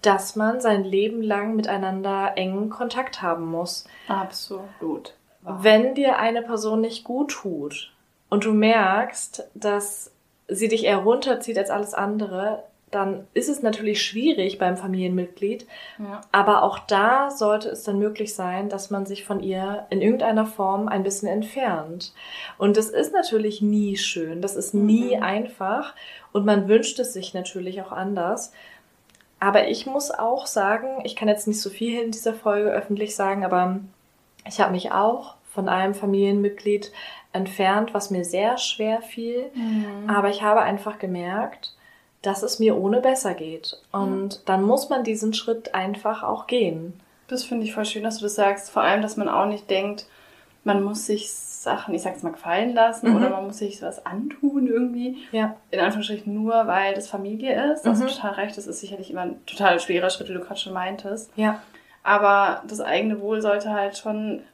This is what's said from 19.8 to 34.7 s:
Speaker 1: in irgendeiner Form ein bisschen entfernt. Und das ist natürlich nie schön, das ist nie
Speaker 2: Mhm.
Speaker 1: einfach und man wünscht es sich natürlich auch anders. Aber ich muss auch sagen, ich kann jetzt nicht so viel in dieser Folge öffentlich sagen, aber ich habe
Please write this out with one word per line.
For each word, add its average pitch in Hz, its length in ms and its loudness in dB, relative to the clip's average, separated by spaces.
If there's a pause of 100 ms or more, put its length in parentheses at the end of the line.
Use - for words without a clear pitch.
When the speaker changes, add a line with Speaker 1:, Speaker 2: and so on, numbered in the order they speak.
Speaker 1:
in 196 120 2
irgendeiner 220 440 4
Form 196 420 0
ein 190 160 0
bisschen 196 240 -2
entfernt. 185 840 -4 (460)
Und 202 180 6
das 220 120 2
ist 302 240 0
natürlich 214 500 2
nie 208 340 2
schön, 170 460 -4
das 190 140 -4
ist - 180 -6
nie 226 420 4
Speaker 2:
Mhm. 214 60 0
Speaker 1:
einfach 214 720 -2 (380)
und 202 140 2
man 202 220 4
wünscht 220 300 2
es 247 140 -2
sich 185 200 -10
natürlich 185 480 -8
auch 190 120 -12
anders. 190 600 -4 (840)
Aber 196 300 4
ich 226 180 -4
muss 277 240 -2
auch 233 360 0
sagen, 226 580 0
ich - 120 -8
kann 214 120 0
jetzt 208 180 2
nicht 214 140 -2
so 196 100 -6
viel 233 320 -4
in 226 80 -2
dieser 220 240 -2
Folge 208 360 0
öffentlich 208 460 -2
sagen, 196 280 0
aber 180 340 2 (680)
ich 202 140 -4
habe 185 120 4